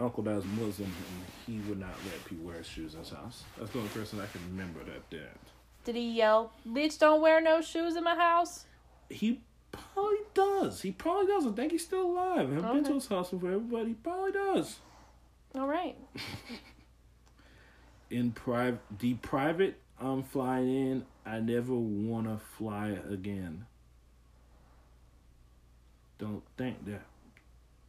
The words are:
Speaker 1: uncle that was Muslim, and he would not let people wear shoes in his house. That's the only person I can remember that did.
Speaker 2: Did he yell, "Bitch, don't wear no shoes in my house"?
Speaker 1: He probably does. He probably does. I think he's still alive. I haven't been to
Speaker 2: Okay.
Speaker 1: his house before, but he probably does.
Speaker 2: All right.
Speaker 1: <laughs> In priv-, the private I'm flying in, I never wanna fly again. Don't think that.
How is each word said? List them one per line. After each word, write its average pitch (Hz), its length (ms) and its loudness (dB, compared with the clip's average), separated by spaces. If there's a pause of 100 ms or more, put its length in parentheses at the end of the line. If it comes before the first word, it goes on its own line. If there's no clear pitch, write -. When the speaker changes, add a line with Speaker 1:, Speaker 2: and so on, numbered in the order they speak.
Speaker 1:
uncle 120 240 -2
that 107 120 0
was 95 80 -2
Muslim, 101 440 -4
and 90 360 -10 (220)
he 110 220 -6
would 98 100 -4
not 92 160 -8 (120)
let 95 180 -10
people 85 220 -10
wear 85 180 -10
shoes 78 300 -12
in 80 60 -14
his 76 100 -14
house. 80 340 -14 (140)
That's 104 120 -10
the 127 80 -6
only 104 120 -4
person 104 300 -8
I 101 60 -6
can 95 140 -12 (100)
remember 92 340 -8
that - 260 -14
did. 78 180 -12 (560)
Speaker 2:
Did 233 120 -4
he 240 160 -2
yell, 220 400 6 (160)
"Bitch, 294 300 0
don't 311 220 10
wear 320 200 10
no 330 200 6
shoes 330 360 -2
in 339 80 -2
my 339 120 4
house"? 339 480 4 (440)
Speaker 1:
He 233 320 0 (320)
probably 415 460 0 (160)
does. 392 480 4
He 190 100 -2
probably 370 340 2
does. 381 200 4
I 220 40 2
think 247 220 -2
he's 330 120 0
still 370 220 0
alive. 349 440 2
I 139 40 0
haven't 156 80 0 (120)
been 285 100 4
to 277 60 0
Speaker 2:
Okay. 285 40 4
Speaker 1:
his 269 140 -2
house 180 220 -2
before, 185 280 -2
but 233 280 -2
he 226 80 -2
probably 370 380 -4
does. 392 460 0 (760)
Speaker 2:
All 269 140 -2
right. 330 280 -2 (180)
Speaker 1:
<laughs> - 2000 -18
In 120 220 0
priv-, 120 460 0 (200)
the 120 160 2
private 156 640 0 (240)
I'm 131 220 -2
flying 127 460 0
in, 131 380 0 (200)
I 110 140 -4
never 120 340 0
wanna 113 640 -2
fly 107 500 -6 (220)
again. 95 560 -6 (2500)
Don't 104 240 -6 (140)
think 127 300 -6
that. 101 160 -8 (880)